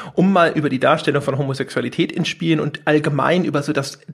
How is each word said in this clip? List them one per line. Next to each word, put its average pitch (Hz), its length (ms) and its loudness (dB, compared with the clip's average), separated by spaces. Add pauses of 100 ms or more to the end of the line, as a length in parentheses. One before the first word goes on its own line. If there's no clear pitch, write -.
(140)
um 196 200 4
mal 170 180 6
über 151 160 -2
die 127 120 -2
Darstellung 143 420 2
von 131 160 -2
Homosexualität 131 760 -4
in - 140 -2
Spielen 160 340 0
und 143 240 -4
allgemein 151 600 2
über 143 180 -2
so 151 80 -4
das 139 280 -4 (140)